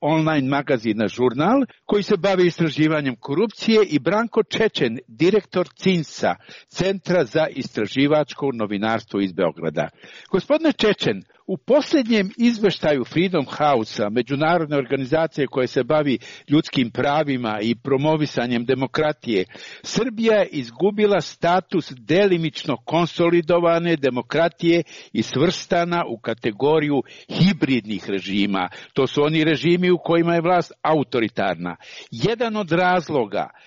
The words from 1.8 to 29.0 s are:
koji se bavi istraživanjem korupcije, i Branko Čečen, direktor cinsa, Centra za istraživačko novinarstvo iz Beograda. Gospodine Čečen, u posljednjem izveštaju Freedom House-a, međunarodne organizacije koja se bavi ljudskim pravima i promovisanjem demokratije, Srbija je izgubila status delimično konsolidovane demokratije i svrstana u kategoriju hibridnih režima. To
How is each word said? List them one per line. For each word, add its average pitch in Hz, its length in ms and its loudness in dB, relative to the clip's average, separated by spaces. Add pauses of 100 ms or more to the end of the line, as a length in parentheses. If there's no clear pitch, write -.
koji 208 160 0
se 208 140 0
bavi 185 300 2
istraživanjem 156 760 0
korupcije, 214 640 2
i 151 140 0
Branko 208 440 0
Čečen, 135 560 -2 (100)
direktor 180 680 0
cinsa, 160 600 0 (340)
Centra 180 560 0
za 156 260 0
istraživačko 139 1040 -2
novinarstvo 107 680 -2
iz 98 120 0
Beograda. 80 560 -2 (420)
Gospodine 294 420 0
Čečen, 143 500 -2 (240)
u 190 100 -4
posljednjem 233 800 0
izveštaju 202 680 0
Freedom 170 420 0 (120)
House-a, 117 520 0
međunarodne 147 680 0
organizacije 139 680 -2
koja 127 200 -2
se 127 180 0
bavi 143 340 0 (300)
ljudskim 143 420 0
pravima 131 720 0
i 117 120 0
promovisanjem 135 880 0
demokratije, 131 800 0 (380)
Srbija 226 560 0
je 185 140 0
izgubila 180 680 0
status 170 760 -2
delimično 160 880 0
konsolidovane 170 1120 2
demokratije 156 840 0 (300)
i 110 100 0
svrstana 175 840 -2
u 117 120 -10
kategoriju 135 840 0 (260)
hibridnih 127 840 0
režima. 98 580 -2 (240)
To 135 140 0